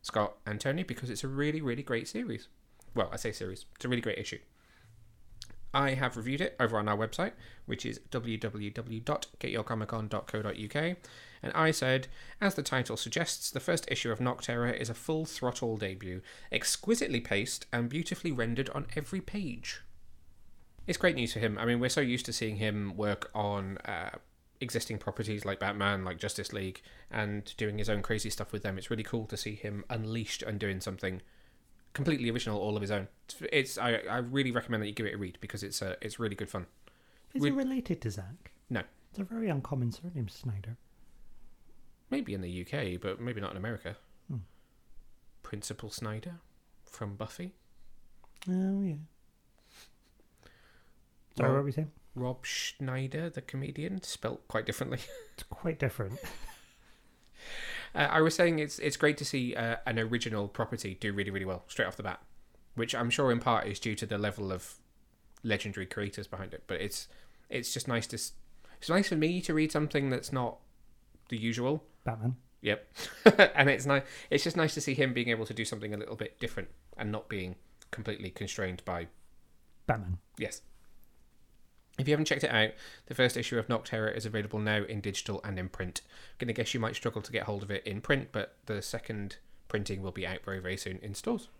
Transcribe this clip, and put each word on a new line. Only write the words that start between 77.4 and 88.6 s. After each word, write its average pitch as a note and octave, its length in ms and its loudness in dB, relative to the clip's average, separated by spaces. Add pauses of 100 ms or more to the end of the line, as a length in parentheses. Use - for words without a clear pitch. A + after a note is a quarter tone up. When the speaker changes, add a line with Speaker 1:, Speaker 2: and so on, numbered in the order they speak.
Speaker 1:
completely G2+ 400 -6
constrained F#2 560 -4
by E2+ 220 -4 (800)
Speaker 2:
Batman. F#2+ 320 -2 (180)
Speaker 1:
Yes. - 240 -6 (1400)
If C3+ 80 2
you D3+ 60 8
haven't D3+ 120 6
checked C#3 200 2
it B2+ 60 2
out, A2 200 6 (360)
the - 60 -8
first B2+ 220 6
issue - 240 0
of G#2+ 80 -2
Nocterra A2 480 0
is A2 100 -4
available G#2+ 340 -2
now G#2+ 260 4
in G#2 160 -4
digital G2 420 -2
and G2 160 -2
in F#2 80 -2
print. - 380 -4
I'm - 340 -16
gonna A#2+ 140 0
guess A2+ 200 0
you B2 60 2
might A2+ 160 2
struggle A2+ 260 -2
to - 100 -10
get A2+ 120 0
hold G#2 180 0
of G2 80 -6
it G2+ 160 -2
in G2+ 140 -2
print, C3+ 320 2
but - 240 -2 (120)